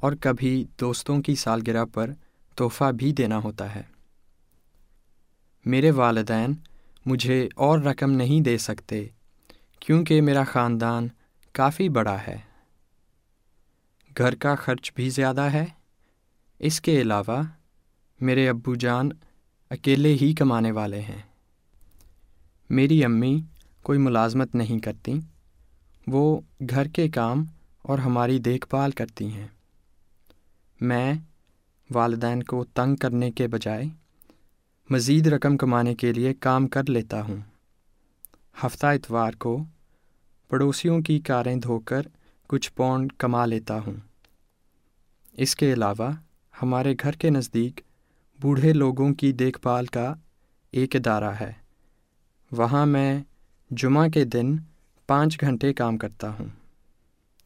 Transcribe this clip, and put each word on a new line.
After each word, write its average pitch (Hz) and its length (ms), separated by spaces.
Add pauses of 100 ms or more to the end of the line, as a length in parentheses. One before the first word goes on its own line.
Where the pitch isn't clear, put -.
और 143 120
कभी 131 540 (100)
दोस्तों 131 420
की 139 140
सालगिरह 113 500
पर 113 300 (420)
तोहफा 131 340
भी 131 220
देना 117 220
होता 107 300
है। 104 240 (1800)
मेरे 135 240
वालिदैन 117 640 (500)
मुझे 127 500
और 151 260
रकम 139 260
नहीं 135 320
दे 120 160
सकते 110 540 (680)
क्योंकि 156 400
मेरा 139 220
ख़ानदान 117 680 (440)
काफ़ी 151 340
बड़ा 110 280
है। 101 260 (1700)
घर 123 180
का 143 200
खर्च - 420
भी 127 120
ज़्यादा 135 400
है। 156 320 (800)
इसके 156 400
अलावा 113 540 (680)
मेरे 131 260
अब्बू 123 280
जान 123 360 (600)
अकेले 139 380
ही 143 240
कमाने 117 380
वाले 104 260
हैं। 104 340 (1400)
मेरी 139 320
अम्मी 127 420 (380)
कोई 143 140
मुलाजमत 123 580
नहीं 113 240
करती। 113 420 (880)
वो 147 360 (160)
घर 135 260
के 160 220
काम 131 400 (360)
और 139 140
हमारी 123 400
देखभाल 127 520
करती 110 380
हैं। 107 220 (1300)
मैं 123 380 (720)
वालिदैन 120 500
को 123 220
तंग 131 340
करने 123 340
के 120 160
बजाय 117 440 (1000)
मज़ीद 139 360
रकम 143 300
कमाने 120 380
के 117 180
लिए 127 200
काम 131 340
कर 135 200
लेता 117 340
हूँ। 104 240 (1160)
हफ्ता 143 300
इतवार 117 420
को 117 220 (920)
पड़ोसियों 143 500
की 156 180
कारें 123 400
धोकर 120 500 (400)
कुछ 135 180
पाउंड 131 440
कमा 123 340
लेता 110 280
हूँ। 104 280 (1300)
इसके 135 360
अलावा 113 460 (420)
हमारे 127 360
घर 147 200
के 165 140
नज़दीक 123 520 (600)
बूढ़े 143 320
लोगों 139 400
की 139 200
देखभाल 123 540
का 127 340 (520)
एक 131 220
इदारा 107 360
है। 107 320 (880)
वहाँ 123 320
मैं 139 400 (480)
जुमा 139 360
के 156 160
दिन 127 400 (420)
पाँच 151 300
घंटे 135 360
काम 117 240
करता 107 300
हूँ। 107 240 (960)